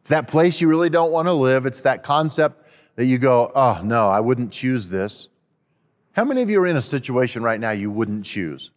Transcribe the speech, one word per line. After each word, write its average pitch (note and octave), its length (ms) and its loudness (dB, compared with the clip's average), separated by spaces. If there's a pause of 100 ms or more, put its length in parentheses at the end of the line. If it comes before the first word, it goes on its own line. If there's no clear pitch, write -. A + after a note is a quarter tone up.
It's - 100 -8
that D3 180 0
place D#3+ 320 2
you E3 80 2
really E3 200 2
don't E3 240 2
want E3 160 0
to F3+ 60 2
live. C3 320 2
It's B2+ 160 -6
that C3 200 0
concept D#3 640 0 (320)
that A#2+ 80 -2
you B2+ 140 2
go, B2 360 4
"Oh, A#2+ 280 2
no, A2 260 2
I G2 120 2
wouldn't A#2+ 320 -2
choose B2+ 360 -4
this." F#2+ 400 -6 (840)
How G#3+ 120 0
many B3+ 180 0
of G#3+ 60 0
you G3+ 140 2
are F3+ 40 2
in E3+ 100 0
a B2+ 60 0
situation B2+ 600 -2
right A2+ 160 -2
now A2 140 -4
you G#2 180 -4
wouldn't G#2 340 -4
choose? D#2+ 520 -8